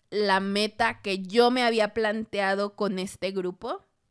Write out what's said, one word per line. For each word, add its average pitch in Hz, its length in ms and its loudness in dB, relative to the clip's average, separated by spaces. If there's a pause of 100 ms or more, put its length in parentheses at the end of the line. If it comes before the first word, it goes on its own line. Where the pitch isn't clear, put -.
la 196 300 2
meta 214 600 -2
que 190 180 -4
yo 226 320 4
me 254 120 0
había 220 300 2
planteado 202 840 -2
con 196 220 -2
este 185 340 -6
grupo. 196 540 -6 (260)